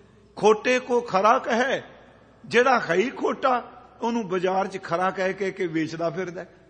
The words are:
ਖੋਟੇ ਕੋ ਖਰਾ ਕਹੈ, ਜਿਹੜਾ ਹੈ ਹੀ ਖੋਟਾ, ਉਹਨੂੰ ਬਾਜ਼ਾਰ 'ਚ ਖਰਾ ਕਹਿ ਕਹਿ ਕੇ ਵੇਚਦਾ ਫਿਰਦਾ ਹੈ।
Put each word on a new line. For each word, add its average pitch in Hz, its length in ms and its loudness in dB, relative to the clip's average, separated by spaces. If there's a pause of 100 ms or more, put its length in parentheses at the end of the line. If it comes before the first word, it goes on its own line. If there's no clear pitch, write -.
(360)
ਖੋਟੇ 214 440 4
ਕੋ 247 220 0
ਖਰਾ 214 380 4
ਕਹੈ, 240 440 -2 (640)
ਜਿਹੜਾ 240 340 4
ਹੈ 165 140 -2
ਹੀ 196 160 2
ਖੋਟਾ, 254 640 -2 (300)
ਉਹਨੂੰ 226 280 -2
ਬਾਜ਼ਾਰ 185 380 0
'ਚ 185 160 -10
ਖਰਾ 180 280 0
ਕਹਿ 190 220 -2
ਕਹਿ 190 180 -4
ਕੇ 185 160 -4
ਵੇਚਦਾ 160 420 -4
ਫਿਰਦਾ 175 320 -8
ਹੈ। - 120 -18 (160)